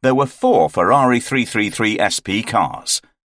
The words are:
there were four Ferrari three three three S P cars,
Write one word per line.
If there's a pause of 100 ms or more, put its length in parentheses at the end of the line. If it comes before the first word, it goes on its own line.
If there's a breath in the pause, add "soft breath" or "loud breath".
there
were
four
Ferrari
three
three
three
S
P
cars, (360 soft breath)